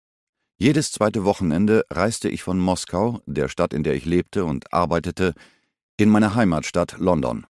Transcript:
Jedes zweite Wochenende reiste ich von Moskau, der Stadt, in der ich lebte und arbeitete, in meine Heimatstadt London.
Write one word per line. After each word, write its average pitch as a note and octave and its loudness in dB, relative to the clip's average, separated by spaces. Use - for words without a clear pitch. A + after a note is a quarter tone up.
Jedes C#3+ 2
zweite G#2 0
Wochenende G2+ 2
reiste G#2 -2
ich - -6
von F#2 -2
Moskau, F#2 -2
der D2 -4
Stadt, - -4
in D2+ -2
der D2+ 0
ich C2+ -6
lebte F2 -2
und C#2+ -6
arbeitete, E2+ 0
in G#2+ 4
meine G#2+ 4
Heimatstadt F2 0
London. C2+ 0